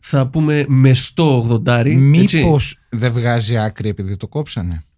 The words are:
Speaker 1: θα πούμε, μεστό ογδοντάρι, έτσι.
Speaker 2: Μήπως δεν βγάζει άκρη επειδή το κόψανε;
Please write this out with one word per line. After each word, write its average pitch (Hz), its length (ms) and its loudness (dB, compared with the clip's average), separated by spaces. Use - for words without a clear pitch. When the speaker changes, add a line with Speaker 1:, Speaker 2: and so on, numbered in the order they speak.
Speaker 1:
θα 135 260 -2
πούμε, 151 400 -2
μεστό 131 680 2
ογδοντάρι, 117 540 0
έτσι. 190 160 2
Speaker 2:
Μήπως 160 400 0
δεν 120 240 -2
βγάζει 117 440 -2
άκρη 107 320 -4
επειδή 98 280 -8
το 104 100 -12
κόψανε; 90 560 -8